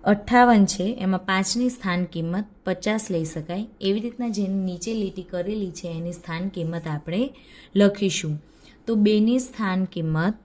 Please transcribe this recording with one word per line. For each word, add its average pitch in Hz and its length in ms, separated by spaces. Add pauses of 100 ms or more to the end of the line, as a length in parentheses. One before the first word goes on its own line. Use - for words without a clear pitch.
અઠ્ઠાવન 214 680
છે, 180 140 (180)
એમાં 190 260
પાંચની 196 460
સ્થાન 180 280 (100)
કિંમત 170 320 (180)
પચાસ 214 400 (100)
લઈ 165 180
શકાય. 175 340 (140)
એવી 202 240
રીતના 240 240
જેની 196 400
નીચે 180 260
લીટી 190 380
કરેલી 185 480
છે, 175 80
એની 165 320
સ્થાન 170 300
કિંમત 165 440
આપણે 165 260 (540)
લખીશું. 196 640 (480)
તો 226 60 (160)
બેની 220 400
સ્થાન 190 360 (120)
કિંમત 165 480